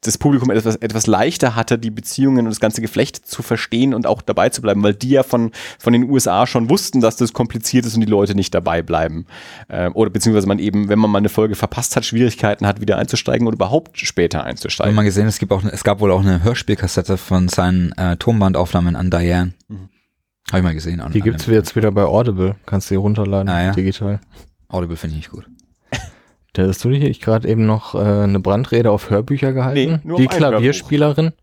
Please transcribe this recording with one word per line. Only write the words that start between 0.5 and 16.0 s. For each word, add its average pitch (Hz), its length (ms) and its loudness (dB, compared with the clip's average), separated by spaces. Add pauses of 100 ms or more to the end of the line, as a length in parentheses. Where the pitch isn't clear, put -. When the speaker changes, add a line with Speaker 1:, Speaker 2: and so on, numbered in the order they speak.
Speaker 1:
etwas, 110 260 0
etwas 110 300 -2
leichter 117 500 2
hatte, 117 220 0
die 113 120 -4
Beziehungen 127 500 0
und 113 100 0
das 104 100 -6
ganze 107 200 0
Geflecht - 460 -4
zu - 160 -10
verstehen 120 500 0
und 117 140 -2
auch - 160 -4
dabei 98 280 0
zu - 120 -10
bleiben, 101 200 0
weil 104 120 2
die 127 140 -6
ja 135 140 4
von, 117 280 0 (280)
von 120 140 2
den 120 160 4
U 139 80 2
S 123 120 2
A 101 180 2
schon 117 240 0
wussten, 160 300 0
dass 113 160 2
das 120 160 0
kompliziert 120 540 -2
ist 110 80 -6
und 113 80 2
die 107 40 2
Leute 101 280 2
nicht 98 200 -2
dabei 85 280 -2
bleiben. 82 440 -4 (420)
Ähm, 90 260 -4
oder 107 160 2
beziehungsweise 104 360 2
man 101 140 0
eben, 101 280 0
wenn 104 100 4
man 110 120 4
mal 101 80 2
eine 104 100 2
Folge 107 280 0
verpasst - 400 -4
hat, 117 80 -2
Schwierigkeiten 113 600 0
hat, 101 140 -2
wieder 104 180 0
einzusteigen 120 500 0
oder 110 80 -2
überhaupt 113 420 -2
später 82 460 -2
einzusteigen. - 480 -2
Speaker 2:
Hat 107 40 2
man 107 100 4
gesehen, 101 200 2
es 107 120 -2
gibt - 120 -4
auch, 95 140 0
es - 180 -6
gab 101 180 0